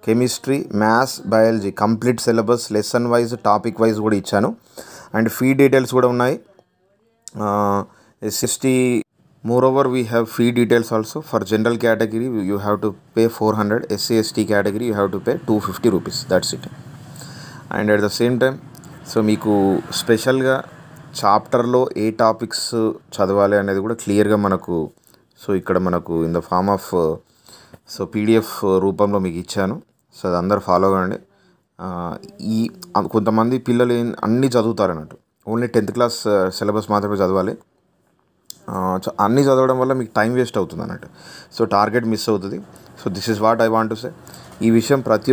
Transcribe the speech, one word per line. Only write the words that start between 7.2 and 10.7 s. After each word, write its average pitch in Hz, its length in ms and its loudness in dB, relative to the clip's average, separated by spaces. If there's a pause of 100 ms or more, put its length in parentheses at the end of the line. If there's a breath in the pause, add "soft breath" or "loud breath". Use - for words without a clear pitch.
Uh, 101 340 0 (480 soft breath)
ఎస్సీ, 127 440 -2 (760)
moreover, 131 340 4 (100)
we 127 180 0
have 117 140 2 (100)
fee 120 240 4
details 117 360 2